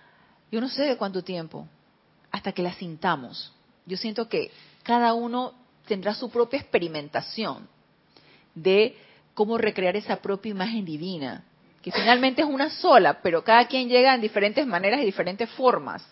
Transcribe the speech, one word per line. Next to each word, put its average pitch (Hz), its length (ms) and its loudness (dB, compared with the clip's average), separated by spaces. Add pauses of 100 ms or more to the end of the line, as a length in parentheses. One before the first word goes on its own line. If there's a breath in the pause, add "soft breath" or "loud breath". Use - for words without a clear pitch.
(520 soft breath)
yo 226 80 -2
no 254 80 -4
sé 262 140 -4
de 269 160 0
cuánto 190 260 -4
tiempo, 160 420 -10 (640)
hasta - 220 -6
que 180 100 -4
las 175 140 -4
sintamos. 160 760 -6 (340)
Yo 185 100 -8
siento 226 320 -6
que - 240 -4 (300 soft breath)
cada 233 320 2
uno 233 400 -4 (320)
tendrá 202 280 -2
su 240 160 -8
propia 240 300 0
experimentación 160 1040 -4 (880 soft breath)
de 190 420 2 (360 soft breath)
cómo 214 240 0
recrear 196 400 0
esa 208 200 -4
propia 196 340 -6
imagen 202 340 -4
divina, 156 600 -8 (360)
que 180 100 -10
finalmente 247 520 2
es 302 60 0
una 277 200 -2
sola, 233 540 4
pero 170 200 0
cada 233 240 6
quien 254 220 -4
llega 247 260 6
en 247 60 0
diferentes 311 460 0
maneras 202 340 0
y 254 60 0
diferentes 190 440 -4
formas. 175 600 0